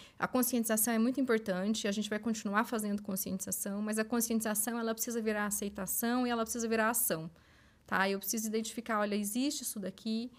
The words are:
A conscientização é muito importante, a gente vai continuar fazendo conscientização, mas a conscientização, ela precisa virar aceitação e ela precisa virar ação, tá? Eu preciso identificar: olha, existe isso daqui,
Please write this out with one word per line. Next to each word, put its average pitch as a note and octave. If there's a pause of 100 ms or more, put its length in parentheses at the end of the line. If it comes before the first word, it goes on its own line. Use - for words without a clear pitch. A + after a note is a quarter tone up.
(200)
A F3+
conscientização A#3
é A3
muito B3+
importante, A3
a G3+
gente G#3
vai G#3+
continuar G#3+
fazendo G#3
conscientização, G3
mas G#3+
a A3
conscientização, A3+
ela A3+
precisa A3+
virar G#3+
aceitação G#3
e -
ela A#3
precisa A3+
virar A3
ação, E3 (560)
tá? F#3+
Eu G3
preciso A3
identificar: A3
olha, G#3
existe A#3+
isso -
daqui, A3